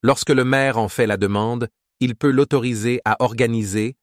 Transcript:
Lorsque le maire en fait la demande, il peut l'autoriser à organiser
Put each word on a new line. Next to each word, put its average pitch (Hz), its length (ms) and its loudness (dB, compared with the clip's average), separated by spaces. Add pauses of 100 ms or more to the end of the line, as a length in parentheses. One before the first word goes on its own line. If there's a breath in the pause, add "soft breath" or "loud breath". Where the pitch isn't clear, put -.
Lorsque 131 260 2
le 131 160 4
maire 135 320 0
en 110 100 0
fait 113 200 0
la 104 100 0
demande, 107 500 -2 (320)
il 123 160 -2
peut 143 160 0
l'autoriser 123 720 0
à 107 160 0
organiser 117 840 0